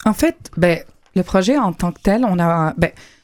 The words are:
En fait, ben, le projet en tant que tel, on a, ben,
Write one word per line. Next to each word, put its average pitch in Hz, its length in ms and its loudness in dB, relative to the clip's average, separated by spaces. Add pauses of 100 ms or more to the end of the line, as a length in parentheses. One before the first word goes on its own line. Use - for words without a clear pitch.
En 214 80 2
fait, - 420 -4
ben, 165 220 2 (360)
le 185 80 0
projet 196 360 0
en 185 160 0
tant 175 180 -2
que - 100 -20
tel, 220 220 2
on 180 140 0
a, 165 400 0
ben, 165 120 0 (340)